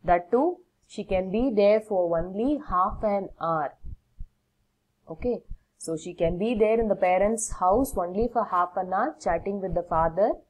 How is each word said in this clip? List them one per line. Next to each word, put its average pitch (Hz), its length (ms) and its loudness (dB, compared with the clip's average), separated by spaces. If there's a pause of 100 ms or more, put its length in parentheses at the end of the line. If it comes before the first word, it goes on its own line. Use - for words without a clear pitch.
That 175 280 0
too, 311 300 2 (280)
she 208 160 -10
can 185 260 -2
be 240 240 0
there 208 260 6
for 180 380 0
only 208 500 -2
half 190 340 0
an 202 260 -2 (120)
hour. 160 340 -2 (1400)
Okay, 226 320 -4 (360)
so 160 180 -6
she 175 180 -10
can 175 240 0
be 226 160 0
there 220 260 4
in 220 80 0
the 196 80 2
parents' 190 560 2
house 208 440 2
only 190 360 -2
for 233 120 0
half 180 320 0
an 185 160 -4
hour 247 300 -2
chatting 196 380 -2
with 180 140 -4
the 175 80 0
father. 170 500 2 (160)